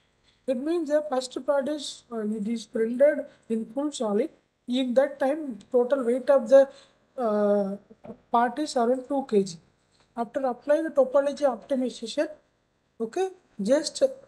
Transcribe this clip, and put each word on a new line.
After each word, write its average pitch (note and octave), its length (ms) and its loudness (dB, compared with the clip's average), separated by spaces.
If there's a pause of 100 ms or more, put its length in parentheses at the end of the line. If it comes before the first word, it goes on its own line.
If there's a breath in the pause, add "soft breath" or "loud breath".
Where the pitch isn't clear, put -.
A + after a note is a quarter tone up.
(460)
It B3+ 100 0
means D#4 320 -2
the D4+ 200 2
first B3+ 380 -6
part C#4+ 220 0
is, D4+ 420 -8
uh, A#3 100 -6
it G#3 280 -4
is A3+ 180 -4
printed B3 600 2 (220 loud breath)
in A3+ 180 -2
full C#4+ 260 -4
solid. A3 380 -2 (360)
In B3+ 280 -2
that C#4 240 2
time, C#4 400 -2 (120)
total B3 340 2
weight C4 260 0
of B3 180 4
the, C4+ 200 8 (480 loud breath)
uh, G#3 600 0 (560)
part A#3+ 260 2
is D4 180 -6
around B3+ 300 0
two C4+ 220 -2
K G3+ 160 2
G. E3 120 -10 (600 soft breath)
After A#3 240 -4
applying C#4 440 0
the D#4+ 60 -6
topology C#4 520 2
optimization, B3+ 840 -2 (720)
okay, F4 280 -4 (340)
just C#4+ 400 0 (260)